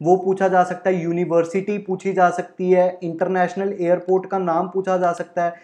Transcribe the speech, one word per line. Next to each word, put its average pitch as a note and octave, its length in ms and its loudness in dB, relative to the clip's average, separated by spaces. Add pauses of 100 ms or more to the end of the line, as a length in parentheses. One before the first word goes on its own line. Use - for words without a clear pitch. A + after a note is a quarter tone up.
वो F3 140 4
पूछा F#3+ 320 0
जा F3+ 160 4
सकता F3+ 260 -2
है, F#3 120 0
यूनिवर्सिटी E3+ 760 0
पूछी F#3+ 340 -6
जा F3+ 180 4
सकती F3+ 400 -4
है, F3+ 320 4
इंटरनेशनल F#3 760 -2
एयरपोर्ट F3+ 460 0
का G3 120 -4
नाम F3+ 300 0
पूछा F#3+ 280 -2
जा F3+ 160 2
सकता F3 320 -4
है। E3+ 200 -2